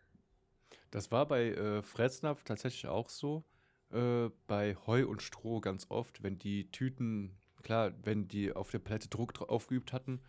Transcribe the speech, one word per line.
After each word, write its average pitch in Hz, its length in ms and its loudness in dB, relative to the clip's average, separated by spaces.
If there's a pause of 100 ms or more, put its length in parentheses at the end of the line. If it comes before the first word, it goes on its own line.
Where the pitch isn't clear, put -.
(920)
Das 101 200 -4
war 135 160 6
bei, 120 240 4
äh, 104 300 0
Fressnapf 135 600 0
tatsächlich - 440 -4
auch 107 220 0
so. 151 340 -4 (480)
Äh, 120 380 2 (180)
bei 104 280 2 (120)
Heu 120 200 6
und 104 140 -4
Stroh - 400 -4
ganz 95 280 -2
oft, 110 340 -4
wenn 98 140 -2
die 101 340 -2
Tüten, 113 640 -2 (260)
klar, 110 300 2 (100)
wenn 107 240 2
die 101 260 0
auf - 180 -4
der 117 80 -2
Palette 107 300 -4
Druck - 240 -4
dra-, - 160 -8
aufgeübt 123 440 0
hatten, 131 360 -4